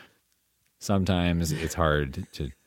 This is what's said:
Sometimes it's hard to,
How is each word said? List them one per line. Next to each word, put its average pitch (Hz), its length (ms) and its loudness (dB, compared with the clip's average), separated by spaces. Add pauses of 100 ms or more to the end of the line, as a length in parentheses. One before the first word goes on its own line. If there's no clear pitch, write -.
(800)
Sometimes 87 720 2
it's 78 220 -4
hard 76 580 0
to, 71 180 -8 (160)